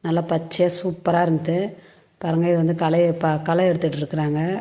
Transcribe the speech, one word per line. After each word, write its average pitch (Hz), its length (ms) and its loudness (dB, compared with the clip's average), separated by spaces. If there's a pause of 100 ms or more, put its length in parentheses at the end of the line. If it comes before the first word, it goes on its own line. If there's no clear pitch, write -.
நல்லா 165 280 0
பச்சையா 165 360 0 (120)
சூப்பரா 170 480 0
இருந்தது. 165 280 0 (680)
பாருங்க, 165 280 0
இது 170 120 4
வந்து 165 200 2
களை 160 160 2 (220)
ப-, 156 160 2 (100)
களை 175 240 2
எடுத்துட்டு 156 300 -2
இருக்கிறாங்க. 151 400 -2 (180)